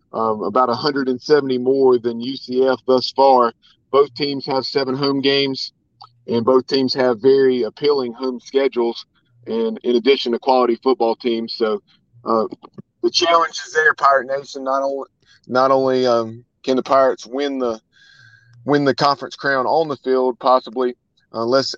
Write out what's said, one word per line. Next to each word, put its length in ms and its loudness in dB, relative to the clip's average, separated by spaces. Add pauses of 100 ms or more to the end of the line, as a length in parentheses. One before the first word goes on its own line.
(120)
um, 320 -2
about 260 0
a 40 0
hundred 340 -2
and 120 -4
seventy 380 0
more 400 4
than 220 -4
U 160 -8
C 280 -2
F 220 2
thus 240 0
far. 420 4 (380)
Both 240 2
teams 320 -6
have 200 -4
seven 280 -4
home 260 -2
games, 520 -2 (560)
and 160 -2
both 240 2
teams 260 -2
have 260 0
very 420 4
appealing 500 -2
home 260 -8
schedules, 680 -2 (420)
and 360 -4
in 140 0
addition 360 0
to 60 -2
quality 380 2
football 400 0
teams. 380 -6
So, 280 -2 (420)
uh, 220 0 (560)
the 80 0
challenge 540 0
is 80 -20
there, 220 2
Pirate 320 2
Nation. 380 -8
Not 180 -2
only, 260 -6 (380)
not 240 2
only, 360 2
um, 380 0 (200)
can 120 0
the 60 -2
Pirates 420 2
win 360 -6
the, 200 -4 (840)
win 200 2
the 120 2
conference 400 -2
crown 280 -2
on 220 0
the 120 -8
field, 420 -2
possibly, 560 0 (360)
uh, 120 -6
let's 340 0